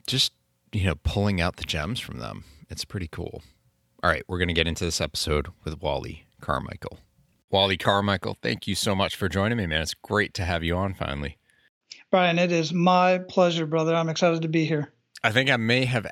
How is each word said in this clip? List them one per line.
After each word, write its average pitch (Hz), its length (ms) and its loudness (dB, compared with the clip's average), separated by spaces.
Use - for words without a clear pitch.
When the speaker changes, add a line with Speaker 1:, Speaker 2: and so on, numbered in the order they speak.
Speaker 1:
just, - 260 -2
you 95 120 0
know, 80 120 2
pulling 101 440 0
out 87 160 0
the - 80 -14
gems 82 360 -6
from - 180 -12
them. 53 260 -12
It's - 140 -10
pretty 90 240 -8
cool. 82 340 -10
All 87 80 4
right, 78 160 2
we're 90 120 -6
gonna 87 140 0
get 82 140 4
into 85 180 -2
this 82 160 -2
episode 76 480 -2
with 78 160 -8
Wally 71 460 -6
Carmichael. - 580 -6
Wally 98 260 4
Carmichael, 101 640 2
thank 117 260 -4
you 98 80 0
so 101 200 0
much 95 220 0
for 98 120 -2
joining 101 300 0
me, 95 80 -2
man. 80 160 0
It's - 120 -4
great - 400 -2
to 95 100 -4
have 85 180 0
you 85 140 0
on 95 180 -2
finally. 71 440 -6
Speaker 2:
Brian, 175 280 2
it 175 140 2
is 160 200 0
my 180 460 4
pleasure, 175 480 2
brother. 160 280 0
I'm 165 140 0
excited 165 340 2
to 160 60 -2
be 160 160 0
here. 147 280 -2
Speaker 1:
I 110 100 2
think 131 180 2
I 131 60 4
may 120 300 2
have 120 260 0